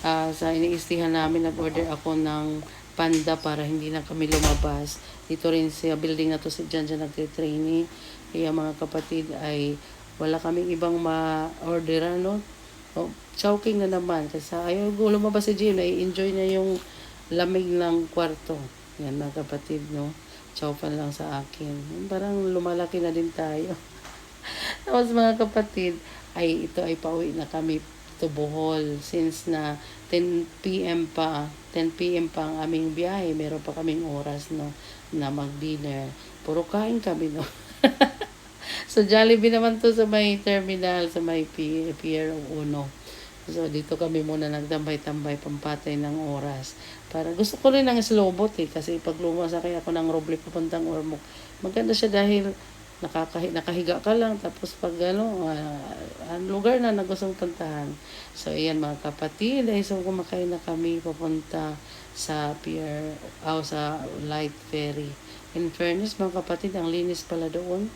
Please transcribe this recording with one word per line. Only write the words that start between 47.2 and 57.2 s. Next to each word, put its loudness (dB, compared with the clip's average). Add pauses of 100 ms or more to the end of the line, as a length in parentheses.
gusto 2
ko 8
rin 6
ng 4
slow 6
boat, 0
eh, 2
kasi -4
pag -2
lumasakay 0
ako -4
ng 2
Roble 0
papuntang -2
Ormoc, -2 (420)
maganda 2
siya 4
dahil 4 (520)
nakakahi-, -2
nakahiga 0
ka 4
lang, 2
tapos -6
pag, -2
ano, 2
ah, -6
ang -4
lugar 4
na, 4
na 2
gustong -2